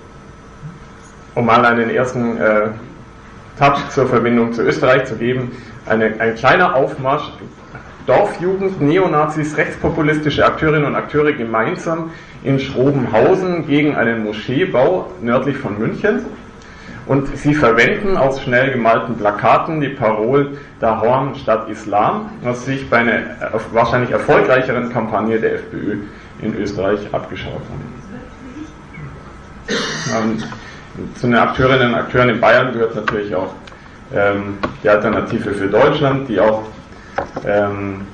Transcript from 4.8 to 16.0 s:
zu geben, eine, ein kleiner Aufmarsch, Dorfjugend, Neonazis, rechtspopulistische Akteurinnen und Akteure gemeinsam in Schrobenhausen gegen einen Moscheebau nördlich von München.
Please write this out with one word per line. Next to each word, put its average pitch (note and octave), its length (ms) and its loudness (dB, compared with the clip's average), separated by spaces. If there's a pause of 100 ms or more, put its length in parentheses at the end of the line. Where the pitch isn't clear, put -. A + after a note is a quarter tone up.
zu A2 100 -8
geben, B2 380 -2 (340)
eine, A2 320 2
ein A2+ 160 0
kleiner D#3+ 400 4
Aufmarsch, C3+ 560 0 (760)
Dorfjugend, F#3 760 2
Neonazis, D#3 760 2
rechtspopulistische D3+ 920 0
Akteurinnen D3+ 400 2
und A#2 80 -2
Akteure D3 380 2
gemeinsam D#3+ 800 -2 (340)
in C3+ 160 2
Schrobenhausen C#3+ 1080 2
gegen D3 300 2
einen A#2 260 0
Moscheebau C3 880 0 (100)
nördlich A#2+ 360 0
von G2+ 200 -6
München. G3+ 440 0 (840)